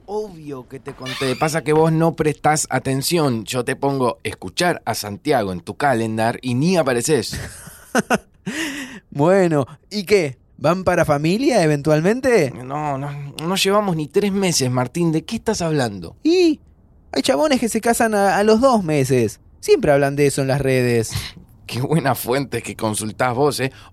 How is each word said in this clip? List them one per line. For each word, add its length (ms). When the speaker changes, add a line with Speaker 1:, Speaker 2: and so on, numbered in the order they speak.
Speaker 1:
Obvio 600
que 120
te 140
conté. 420
Pasa 260
que 120
vos 180
no 240
prestás 540
atención. 720
Yo 220
te 100
pongo 480
escuchar 600
a 100
Santiago 560
en 80
tu 160
calendar 680
y 140
ni 220
apareces. 600
Speaker 2:
<laughs> 260
Bueno, 560
¿y 140
qué? 340
¿Van 260
para 220
familia 580
eventualmente? 880
Speaker 1:
No, 460
no, 140
no 180
llevamos 400
ni 120
tres 240
meses, 400
Martín. 400
¿De 120
qué 120
estás 260
hablando? 640
Speaker 2:
Y 360
hay 100
chabones 380
que 100
se 120
casan 340
a, 220
a 60
los 180
dos 220
meses. 560
Siempre 320
hablan 240
de 120
eso 140
en 60
las 140
redes. 500
<laughs> 280
Speaker 1:
Qué 140
buena 340
fuente 480
que 120
consultás 600
vos, 240
¿eh? 120